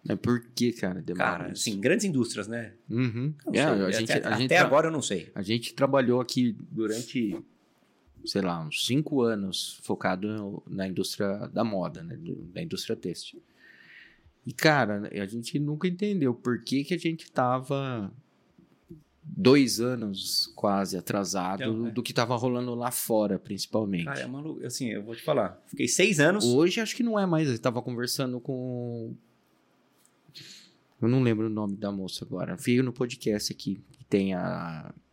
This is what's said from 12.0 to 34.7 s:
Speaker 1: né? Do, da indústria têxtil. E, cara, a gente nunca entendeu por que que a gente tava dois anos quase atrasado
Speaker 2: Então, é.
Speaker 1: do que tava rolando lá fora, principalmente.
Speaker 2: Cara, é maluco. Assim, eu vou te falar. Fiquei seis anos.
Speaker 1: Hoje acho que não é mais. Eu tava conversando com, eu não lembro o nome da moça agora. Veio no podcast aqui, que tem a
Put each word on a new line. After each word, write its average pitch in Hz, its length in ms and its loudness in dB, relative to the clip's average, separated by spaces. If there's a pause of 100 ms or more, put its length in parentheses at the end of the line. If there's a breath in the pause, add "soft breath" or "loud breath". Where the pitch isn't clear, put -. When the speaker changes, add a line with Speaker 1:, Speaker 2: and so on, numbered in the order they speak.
Speaker 1:
né? 82 140 -10
Do, 82 160 -8 (200)
da 92 80 -8
indústria 92 340 -6
têxtil. - 460 -10 (1040 loud breath)
E, 120 80 -8
cara, 104 580 4
a 98 140 -4
gente 117 340 -6
nunca 151 300 -2
entendeu 180 440 2
por 120 300 -2
que 135 220 0
que - 80 -2
a 170 40 0
gente 165 320 -4
tava 131 800 0 (1120)
dois 143 600 4
anos 113 720 -2
quase 98 420 0
atrasado 95 680 -2
Speaker 2:
Então, 113 240 -2
é. 113 40 -6
Speaker 1:
do 120 100 -2
que - 120 -6
tava 120 240 0
rolando 123 360 0
lá 120 160 -4
fora, 107 480 2
principalmente. 98 680 -2
Speaker 2:
Cara, 135 160 -6
é 127 40 -6
maluco. 135 400 -8
Assim, 123 220 -6
eu 104 160 -4
vou 113 100 -10
te 117 80 -14
falar. 120 460 0
Fiquei 127 220 -2
seis 175 320 4
anos. 180 240 6
Speaker 1:
Hoje 156 340 4
acho 220 160 -2
que 240 80 -2
não 220 160 2
é 196 60 2
mais. 160 240 2
Eu 117 100 0
tava 123 220 0
conversando 123 580 -2
com, 120 760 -6 (1900 loud breath)
eu 110 60 4
não 131 140 6
lembro 113 260 2
o - 20 0
nome 107 260 -2
da 101 160 -4
moça 95 340 -6
agora. 90 300 -6
Veio 123 280 2
no 127 80 0
podcast 120 600 -2
aqui, - 280 -6 (120)
que - 140 -20
tem 98 280 2
a 87 600 -6 (200)